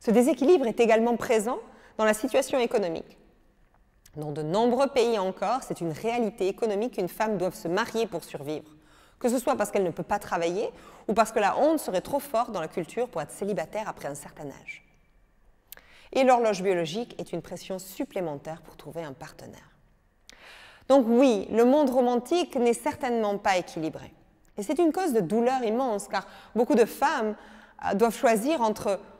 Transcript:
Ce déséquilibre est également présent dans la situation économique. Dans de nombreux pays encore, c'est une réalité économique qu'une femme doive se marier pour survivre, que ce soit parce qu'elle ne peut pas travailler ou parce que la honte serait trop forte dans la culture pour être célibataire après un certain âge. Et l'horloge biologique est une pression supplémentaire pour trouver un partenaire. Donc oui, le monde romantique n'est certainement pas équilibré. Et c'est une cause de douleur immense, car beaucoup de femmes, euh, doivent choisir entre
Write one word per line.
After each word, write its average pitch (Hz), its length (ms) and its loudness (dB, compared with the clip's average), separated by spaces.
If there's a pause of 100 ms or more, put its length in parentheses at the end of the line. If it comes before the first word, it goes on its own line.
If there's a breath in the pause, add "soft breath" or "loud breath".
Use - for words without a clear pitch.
Ce - 100 0
déséquilibre 262 560 6
est 220 140 0
également 226 360 4
présent 226 420 0 (380 loud breath)
dans 220 80 0
la 214 100 4
situation 262 440 0
économique. 208 600 -2 (1000)
Dans 151 160 -8
de 151 100 -8
nombreux 233 460 2
pays 233 300 2
encore, 190 440 -2
c'est - 180 -8
une 165 120 -4
réalité 214 540 -4
économique 208 480 -2
qu'une 180 140 -4
femme 214 300 -4
doive 180 160 -4
se - 140 -10
marier 226 380 -2
pour 170 160 -8
survivre, 147 480 -10 (480 soft breath)
que 247 100 -2
ce 233 100 0
soit 240 180 -2
parce 220 140 -2
qu'elle 208 120 0
ne 180 80 -2
peut 170 120 -6
pas 208 160 -4
travailler 180 500 -2 (400 loud breath)
ou 214 60 -2
parce 214 180 2
que 226 80 0
la 196 180 2
honte 302 220 2
serait 185 200 -4
trop 269 200 -4
forte 240 320 -4
dans 196 80 -6
la 160 80 -6
culture 220 400 -6
pour 160 140 -8
être 147 100 -14
célibataire 196 560 -6
après - 200 -10
un 139 60 -8
certain 156 320 -16
âge. - 360 -16 (1300 loud breath)
Et 262 100 2
l'horloge 233 400 4
biologique 180 560 -2
est - 140 -12
une 170 100 -6
pression 185 360 -12
supplémentaire 165 840 -8
pour - 140 -20
trouver - 260 -12
un 147 100 -10
partenaire. - 580 -20 (1160 loud breath)
Donc 262 200 6
oui, 233 420 4
le 220 140 4
monde 269 260 6
romantique 247 680 0
n'est 233 180 2
certainement 233 640 -2
pas 196 180 2
équilibré. - 560 -6 (440)
Et 208 60 -6
c'est 277 160 -2
une 330 140 4
cause 370 200 -2
de 220 80 2
douleur 233 440 0
immense, 220 440 -2
car - 180 -4 (280 loud breath)
beaucoup 240 220 2
de 233 80 8
femmes, 226 500 0 (520 loud breath)
euh, - 80 0
doivent 214 220 2
choisir 247 440 2
entre 214 400 -2 (200)